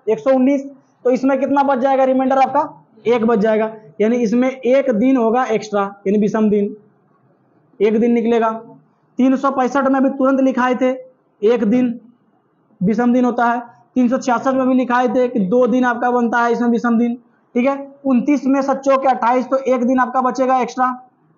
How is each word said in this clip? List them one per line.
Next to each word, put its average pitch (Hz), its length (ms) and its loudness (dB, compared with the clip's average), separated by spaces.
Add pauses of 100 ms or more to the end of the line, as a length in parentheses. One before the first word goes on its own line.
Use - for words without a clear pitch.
एक 220 100 0
सौ 269 140 -2
उन्नीस, 269 320 2 (400)
तो 247 60 0
इसमें 262 300 0
कितना 277 240 0
बच 269 140 0
जाएगा 262 260 2
remainder 262 340 0
आपका? 262 240 0 (440)
एक 226 200 0
बच 233 120 2
जाएगा, 220 320 0 (300)
यानी 226 180 0
इसमें 240 320 0
एक 262 420 0
दिन 262 240 2
होगा 233 300 0
extra, 208 360 -4 (240)
यानी 208 120 0
विषम 214 320 0
दिन, 208 240 -2 (1080)
एक 220 200 2
दिन 240 120 2
निकलेगा। 226 380 0 (680)
तीन 262 180 4
सौ 269 160 -2
पैंसठ 254 360 0
में 269 140 2
भी 269 80 2
तुरंत 262 320 0
लिखाए 247 320 0
थे 254 160 0 (520)
एक 226 220 2
दिन 247 340 0 (840)
विषम 226 320 0
दिन 247 120 2
होता 240 220 0
है, 240 140 -2 (340)
तीन 254 140 2
सौ 254 100 0
छियासठ 254 360 -2
में 262 140 0
भी 262 60 2
लिखाए 247 340 0
थे 254 200 0
कि 247 120 -2
दो 240 280 2
दिन 254 180 2
आपका 247 240 -2
बनता 240 280 0
है 233 140 2
इसमें 240 160 -2
विषम 233 300 0
दिन, 240 160 0 (400)
ठीक 247 120 0
है। 277 100 -2 (280)
उनतीस 269 420 0
में 269 160 2
सच्चों 269 360 0
के 269 100 -2
अट्ठाईस, 247 380 0
तो 262 100 -2
एक 254 280 0
दिन 262 160 0
आपका 247 220 -2
बचेगा 262 380 0
extra, 254 340 -2 (440)